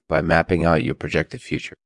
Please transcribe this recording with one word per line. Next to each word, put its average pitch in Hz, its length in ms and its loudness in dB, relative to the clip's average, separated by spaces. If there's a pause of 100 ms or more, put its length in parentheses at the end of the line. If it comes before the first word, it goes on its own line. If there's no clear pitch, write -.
by 78 140 0
mapping 82 440 2
out 82 180 4
your - 120 -4
projected - 460 -4
future. - 320 -8 (120)